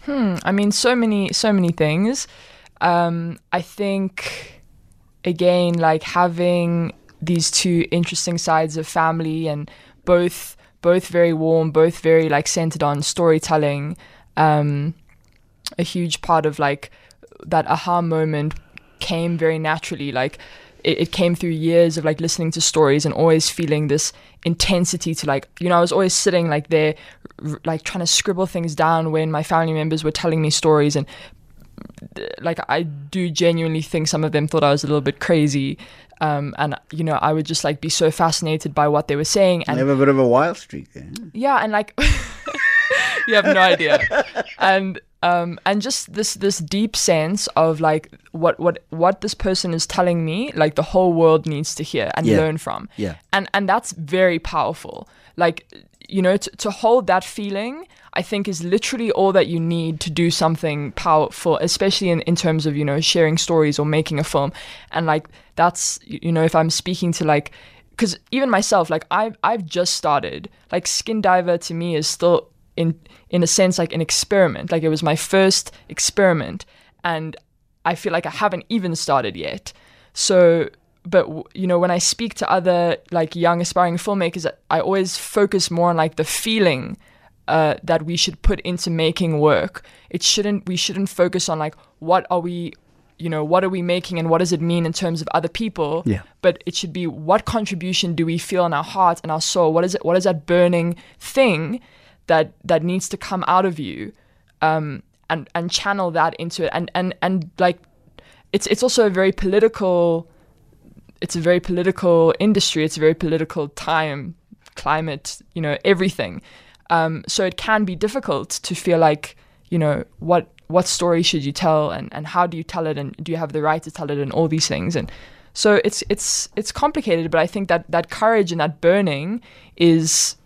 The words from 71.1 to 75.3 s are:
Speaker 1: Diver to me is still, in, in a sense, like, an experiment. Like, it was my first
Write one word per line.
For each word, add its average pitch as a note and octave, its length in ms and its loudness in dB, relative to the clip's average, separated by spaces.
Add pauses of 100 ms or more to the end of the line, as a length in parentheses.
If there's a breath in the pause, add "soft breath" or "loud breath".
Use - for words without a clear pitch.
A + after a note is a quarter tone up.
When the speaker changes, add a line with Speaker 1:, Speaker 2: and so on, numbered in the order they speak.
Speaker 1:
Diver F3+ 380 2
to E3+ 160 -10
me E3+ 200 -4
is D3+ 120 -2
still, - 420 2 (260)
in, E3 240 -2 (300 soft breath)
in F3 140 2
a E3 40 2
sense, F#3 300 2
like, E3+ 160 -2
an E3 80 -4
experiment. E3 720 0
Like, E3 100 0
it D#3+ 80 0
was D#3 140 -2
my D#3 120 2
first F#3+ 560 2 (180 soft breath)